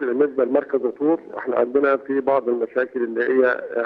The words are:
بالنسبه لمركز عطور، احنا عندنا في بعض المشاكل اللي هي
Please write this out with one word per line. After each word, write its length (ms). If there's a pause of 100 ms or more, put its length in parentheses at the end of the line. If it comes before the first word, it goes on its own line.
بالنسبه 440
لمركز 420
عطور، 340 (180)
احنا 180
عندنا 400
في 240
بعض 280
المشاكل 560
اللي 200
هي 400 (220)